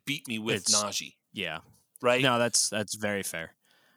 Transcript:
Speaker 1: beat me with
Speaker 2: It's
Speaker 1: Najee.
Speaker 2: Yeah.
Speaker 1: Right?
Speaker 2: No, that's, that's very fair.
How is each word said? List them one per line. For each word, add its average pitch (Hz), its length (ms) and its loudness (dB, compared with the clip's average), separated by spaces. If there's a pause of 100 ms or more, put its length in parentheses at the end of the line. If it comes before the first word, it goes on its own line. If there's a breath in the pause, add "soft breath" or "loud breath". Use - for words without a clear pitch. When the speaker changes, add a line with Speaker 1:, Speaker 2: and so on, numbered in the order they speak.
Speaker 1:
beat 139 240 -6
me 113 100 -4
with 107 240 0
Speaker 2:
It's - 180 2
Speaker 1:
Najee. 95 360 -6 (160)
Speaker 2:
Yeah. 82 260 -6 (440)
Speaker 1:
Right? 127 200 4
Speaker 2:
No, 127 160 6
that's, 117 300 2
that's 104 260 -4
very 104 300 -2
fair. 82 320 -10 (400 soft breath)